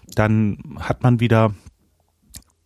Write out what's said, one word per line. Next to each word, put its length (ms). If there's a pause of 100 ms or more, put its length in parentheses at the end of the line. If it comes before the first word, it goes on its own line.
(140)
dann 680
hat 220
man 180
wieder 340 (1120)